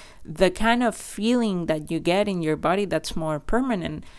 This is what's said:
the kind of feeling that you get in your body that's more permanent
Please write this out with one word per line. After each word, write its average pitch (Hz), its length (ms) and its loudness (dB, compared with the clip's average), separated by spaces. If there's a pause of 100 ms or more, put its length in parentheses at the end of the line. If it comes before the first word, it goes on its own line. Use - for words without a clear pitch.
(240)
the 180 260 2
kind 233 320 2
of 226 140 2
feeling 208 720 0
that 151 240 -2
you 165 100 -2
get 190 260 2
in 185 160 -2
your 156 140 0
body 180 300 0
that's 160 280 -4
more 156 240 -2
permanent 185 640 -2 (140)